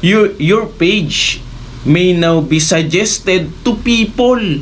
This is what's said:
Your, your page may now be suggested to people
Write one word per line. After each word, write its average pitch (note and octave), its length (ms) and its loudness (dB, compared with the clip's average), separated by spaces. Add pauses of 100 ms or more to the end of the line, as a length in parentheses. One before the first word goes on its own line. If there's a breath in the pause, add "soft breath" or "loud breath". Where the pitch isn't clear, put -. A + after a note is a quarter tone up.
Your, G3+ 400 4
your G#3 240 2
page - 800 -2 (400)
may F3 320 4
now E3 240 2
be C#3+ 160 0
suggested E3+ 1040 0
to A#3+ 240 -2
people A#3+ 560 2 (200)